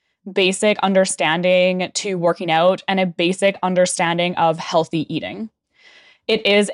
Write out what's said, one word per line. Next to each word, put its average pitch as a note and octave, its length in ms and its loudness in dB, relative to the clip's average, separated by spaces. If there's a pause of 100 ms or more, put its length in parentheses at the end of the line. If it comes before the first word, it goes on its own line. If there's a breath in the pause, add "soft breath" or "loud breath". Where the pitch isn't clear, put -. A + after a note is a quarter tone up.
(320)
basic G3 480 0
understanding F#3 1120 2
to G3 220 -4
working E3+ 340 -2
out F3+ 380 2
and F#3+ 100 0
a F#3 80 2
basic F#3 560 0
understanding F3 720 0
of E3 240 0
healthy E3 560 -2
eating. F3+ 340 -10 (760 soft breath)
It A3 180 0
is G3+ 300 4